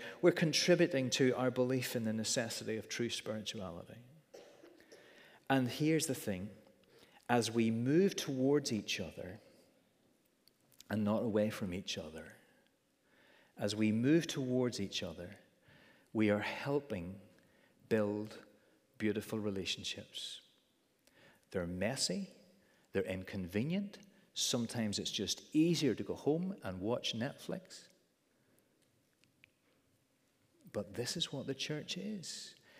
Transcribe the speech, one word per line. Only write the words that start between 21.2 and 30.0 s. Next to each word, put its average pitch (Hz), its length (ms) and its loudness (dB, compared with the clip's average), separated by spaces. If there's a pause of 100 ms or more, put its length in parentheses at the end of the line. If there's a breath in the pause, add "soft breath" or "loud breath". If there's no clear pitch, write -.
They're 90 140 -2
messy, 123 640 -2 (640 soft breath)
they're 95 80 4
inconvenient. 104 960 -2 (380 soft breath)
Sometimes 113 640 0
it's - 120 -4
just - 300 -2 (100)
easier 156 420 4
to - 80 -4
go 92 120 -4
home 175 500 0
and 92 160 -6
watch 113 340 -2
Netflix. - 760 -8 (2750)